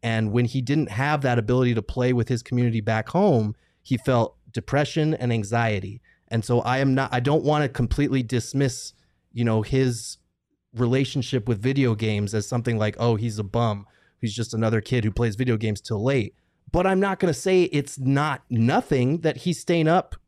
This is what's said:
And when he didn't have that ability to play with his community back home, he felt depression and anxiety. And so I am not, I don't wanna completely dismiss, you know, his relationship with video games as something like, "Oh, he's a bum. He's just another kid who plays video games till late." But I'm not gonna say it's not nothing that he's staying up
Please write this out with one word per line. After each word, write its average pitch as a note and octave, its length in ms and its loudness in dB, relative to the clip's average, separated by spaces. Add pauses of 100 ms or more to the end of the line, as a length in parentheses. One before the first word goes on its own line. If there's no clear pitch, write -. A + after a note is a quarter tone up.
And A2+ 300 0
when A#2+ 140 2
he C3 160 -4
didn't C3+ 300 0
have C#3 300 0
that B2 180 2
ability B2 360 2
to A2 60 -2
play B2+ 320 -2
with A#2+ 140 0
his A#2+ 160 -2
community A#2+ 380 0
back A2 280 -2
home, C3+ 460 2 (260)
he - 160 -2
felt A#2+ 380 0 (160)
depression D3+ 600 -2
and B2 180 -2
anxiety. G#2+ 720 -2 (260)
And A2+ 160 -2
so A#2+ 160 2
I B2+ 200 -2
am C#3 140 2
not, C3 200 0
I B2 60 0
don't C#3+ 240 0
wanna D3+ 260 2
completely C3+ 540 0
dismiss, B2+ 680 -2 (380)
you A#2 140 -2
know, A2+ 160 2
his B2+ 560 -2 (560)
relationship B2 760 0
with G#2+ 140 -2
video C3 340 2
games G#2 380 -2
as G#2 140 -2
something A#2 300 -2
like, G#2+ 220 0
"Oh, A#2 160 2
he's G#2+ 240 -4
a G#2+ 40 -4
bum. G#2 420 -2 (340)
He's A2 140 -4
just A2+ 200 -6
another A2 280 0
kid B2 220 -2
who G#2+ 80 0
plays A2+ 240 -2
video A#2+ 220 0
games A2 240 -4
till G#2 220 -4
late." B2+ 300 0 (380)
But F3+ 160 2
I'm F#3+ 120 2
not F#3+ 200 0
gonna F3 160 2
say F#3 280 4
it's C#3+ 360 -2
not C#3 500 0
nothing C3 720 2
that D#3 160 0
he's E3+ 220 -2
staying E3 280 2
up E3+ 280 2 (120)